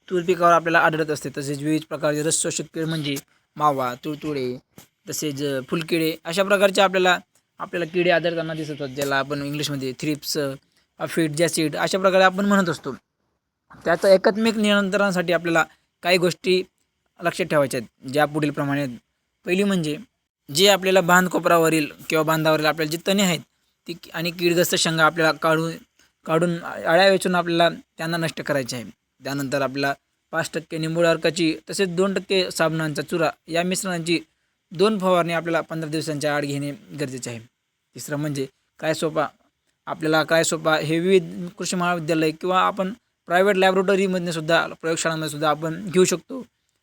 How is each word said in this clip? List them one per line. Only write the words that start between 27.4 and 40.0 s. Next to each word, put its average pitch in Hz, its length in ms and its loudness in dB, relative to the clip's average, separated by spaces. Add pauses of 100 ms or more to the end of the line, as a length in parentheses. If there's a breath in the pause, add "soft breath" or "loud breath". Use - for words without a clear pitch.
त्यांना 165 480 -8
नष्ट 160 240 -4
करायचे 135 340 -4
आहे. 117 100 -10 (380)
त्यानंतर 139 380 -4
आपल्याला 139 320 -2 (380)
पाच 160 220 -4
टक्के 165 240 -8
निंबूळ 160 300 2
अर्काची 165 500 0 (120)
तसेच 190 200 -2
दोन 185 240 0
टक्के 185 380 -2
साबणांचा 160 500 -2
चुरा 160 300 -2 (160)
या 165 160 -2
मिश्रणाची 175 560 -2 (520)
दोन 196 280 0
फवारणी 175 340 2
आपल्याला 165 280 -2
पंधरा 160 280 -8
दिवसांच्या 151 460 -4
आड 147 100 -2
घेणे 143 260 -6
गरजेचे 131 580 -10
आहे. 117 100 -10 (560)
तिसरं 147 200 -8
म्हणजे 143 320 -4 (320)
क्रायसोपा. 156 480 -2 (580)
आपल्याला 156 380 0